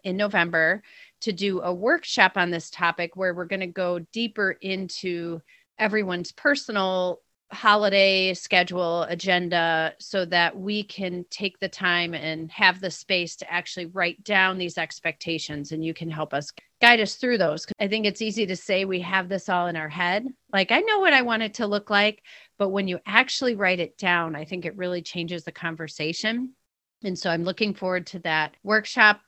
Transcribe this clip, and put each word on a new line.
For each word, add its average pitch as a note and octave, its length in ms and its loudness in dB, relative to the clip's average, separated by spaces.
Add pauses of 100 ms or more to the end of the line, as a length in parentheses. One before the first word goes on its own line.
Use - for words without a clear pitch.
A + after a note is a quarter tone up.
in F#3+ 140 -4
November F3 640 2 (400)
to A3 100 -4
do F#3+ 300 -2
a F3+ 100 -2
workshop G#3 640 2
on F3 140 0
this E3+ 220 -6
topic E3+ 440 -4
where F#3 200 -2
we're F3 100 -8
gonna F#3 220 -6
go F3 320 -4
deeper G#3 640 -4
into F3 800 -6 (380)
everyone's G3 540 -2
personal F#3+ 920 0 (300)
holiday G3 800 4
schedule F3+ 680 0
agenda E3+ 960 0
so F#3+ 260 -4
that E3+ 320 2
we G#3 260 -2
can F3+ 460 -8
take G3 300 -8
the F#3+ 100 -4
time F3 460 0
and D#3+ 360 -6
have F#3 300 4
the F#3 80 -4
space F3 460 -2
to - 180 -14
actually F3 320 -4
write F3 380 -4
down F#3+ 340 2
these F3 220 -6
expectations, D3+ 920 -6
and D#3+ 140 -4
you E3 80 -4
can E3 160 -10
help D#3 240 -6
us C#3+ 180 -4 (300)
guide A#3 180 8
us G3+ 160 -2
through B3 220 0
those. D#3+ 280 0
'Cause - 140 -8
I G3+ 80 -2
think G#3+ 180 -2
it's G#3 180 -2
easy A3 240 -2
to F#3 80 -4
say F#3+ 280 -2
we F#3+ 180 -4
have F3+ 280 -2
this F#3 180 -6
all F3+ 200 0
in E3+ 100 -2
our D#3 100 -6
head. F3+ 400 -2 (240)
Like, G3 200 2
"I B3 100 4
know G#4+ 180 0
what F#4 140 4
I C4 80 8
want A3+ 220 0
it G#3+ 120 -6
to A3+ 120 -2
look G#3 220 -2
like," G#3 340 2 (340)
but G3+ 120 2
when G3 180 0
you F3+ 180 -2
actually B3 500 2
write F#3 240 2
it - 180 -6
down, E3+ 380 0
I D3+ 100 -8
think F3+ 200 -8
it F3 100 -8
really F3+ 260 -4
changes E3+ 420 -8
the E3 80 -14
conversation. E3 1040 -6 (500)
And F#3 140 -6
so F#3 100 -2
I'm E3 140 0
looking F#3+ 300 -2
forward F#3 340 -4
to F#3 120 -12
that D#3 440 0
workshop. G#3+ 640 4